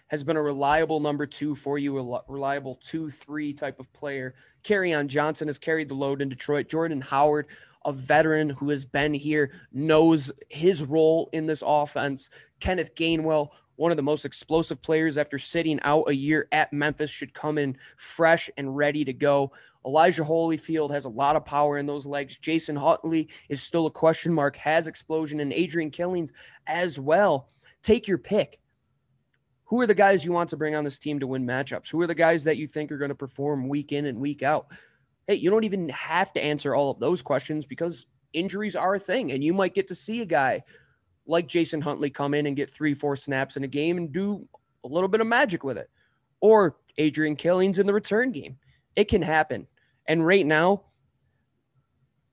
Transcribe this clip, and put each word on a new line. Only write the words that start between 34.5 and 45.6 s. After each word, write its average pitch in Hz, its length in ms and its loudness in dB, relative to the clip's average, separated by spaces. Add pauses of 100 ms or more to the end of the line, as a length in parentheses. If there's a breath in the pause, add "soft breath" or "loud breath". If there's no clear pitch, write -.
Hey, 202 80 2
you 165 140 0
don't 220 160 4
even 180 240 -4
have 170 420 -2
to - 100 -4
answer 143 320 -2
all 139 160 2
of 123 100 -6
those 151 220 0
questions 151 440 -4
because 165 400 -8 (260)
injuries 185 460 -4
are 190 180 0
a 190 40 -4
thing, 190 340 -2
and 135 100 -2
you 165 100 0
might 190 220 0
get 190 140 -2
to 180 60 -8
see 233 260 -8
a 220 40 -4
guy 139 380 0 (640 soft breath)
like 165 220 0
Jason 160 320 0
Huntley 147 280 -4
come 143 240 -2
in 147 120 0
and 139 100 -2
get 139 140 -4
three, 151 240 -2
four 143 240 -4
snaps 135 400 -4
in 139 80 -4
a - 20 -10
game 151 300 -2
and 165 160 -8
do 196 340 -4 (380)
a - 20 -10
little 180 220 -2
bit 220 100 2
of 220 80 0
magic 233 380 0